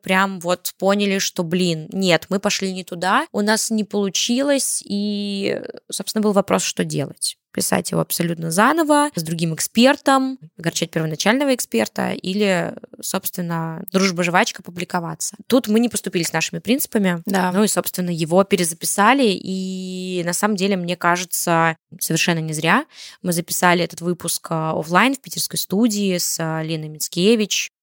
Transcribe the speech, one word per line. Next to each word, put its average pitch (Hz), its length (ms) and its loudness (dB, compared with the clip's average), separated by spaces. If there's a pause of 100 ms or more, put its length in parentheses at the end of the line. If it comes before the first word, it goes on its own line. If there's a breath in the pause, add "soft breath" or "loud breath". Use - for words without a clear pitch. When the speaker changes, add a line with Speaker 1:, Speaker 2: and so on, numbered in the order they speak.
Speaker 1:
прям 190 380 0
вот 175 400 -4
поняли, 196 400 2
что, - 240 -2
блин, 165 480 0
нет, 180 360 2
мы 196 120 0
пошли 190 320 -2
не 185 100 -8
туда, 185 480 -2
у 208 100 -4
нас 214 300 0
не 214 140 0
получилось, 240 1000 0
и, 202 760 -2 (320)
собственно, - 300 -4
был 208 100 2
вопрос, 190 320 2
что - 200 -4
делать. 151 520 -6 (180)
Писать - 360 -2
его 165 120 0
абсолютно 165 480 -4
заново, 294 640 4
с 170 80 -4
другим 160 320 -2
экспертом, 262 840 2 (200)
огорчать 165 320 -4
первоначального 196 640 0
эксперта - 580 -2
или, 185 640 -2 (260)
собственно, 170 840 -6 (100)
дружба-жвачка 180 720 0
публиковаться. 175 720 -6 (100)
Тут 254 220 4
мы 214 120 4
не 240 80 2
поступили 190 340 -2
с - 120 -4
нашими 165 240 -2
принципами, 196 640 0
Speaker 2:
Да. 185 280 0
Speaker 1:
ну 196 120 4
и, 208 40 2
собственно, 180 420 -2
его 170 340 4
перезаписали, 196 800 2 (180)
и 185 840 -4
на 175 80 -2
самом 208 220 0
деле, 196 200 2
мне 180 200 -2
кажется, 170 800 0 (220)
совершенно 165 420 0
не 160 120 -6
зря. 165 320 2 (380 loud breath)
Мы 180 100 -2
записали 175 500 2
этот 165 200 -6
выпуск, 170 480 -4
а, 160 280 -2
офлайн 180 360 4
в - 60 -12
питерской - 380 -6
студии 202 600 0
с, - 200 -4
а, 160 240 -2
Леной 156 260 -6
Мицкевич, 190 800 0 (120)